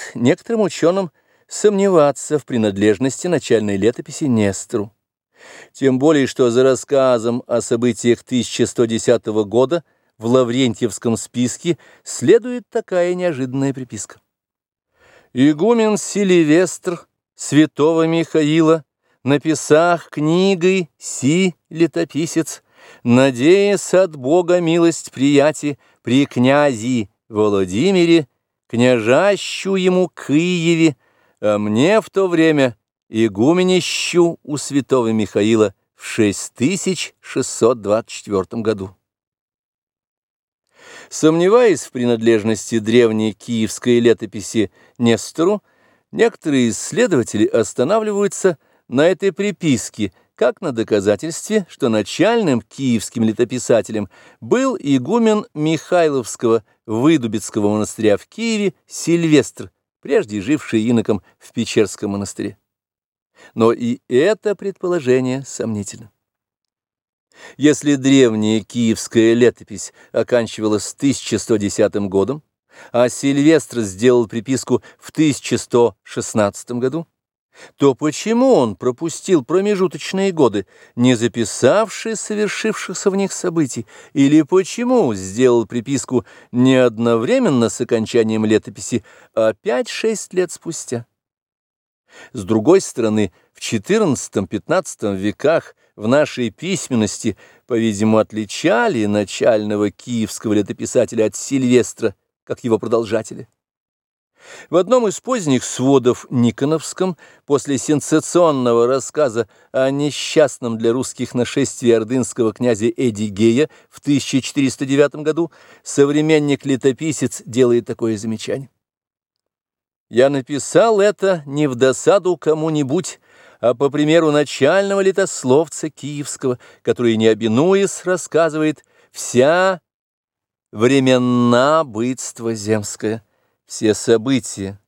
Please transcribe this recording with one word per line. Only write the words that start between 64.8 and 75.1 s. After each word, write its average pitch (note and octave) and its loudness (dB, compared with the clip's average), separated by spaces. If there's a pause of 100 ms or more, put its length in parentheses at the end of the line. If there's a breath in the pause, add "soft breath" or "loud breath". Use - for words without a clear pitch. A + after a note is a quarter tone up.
сомнительно. A2 -8 (1500 loud breath)
Если C#3+ 2
древняя A2+ 4
киевская A2+ 2
летопись A#2 0 (180 soft breath)
оканчивалась G#2+ -2
тысяча B2+ -2
сто A2+ 0
десятым G2+ -2
годом, G2 -2 (500 loud breath)
а B2 2
Сильвестр C#3 0
сделал A2+ 2
приписку A#2 -4 (160 loud breath)
в - -20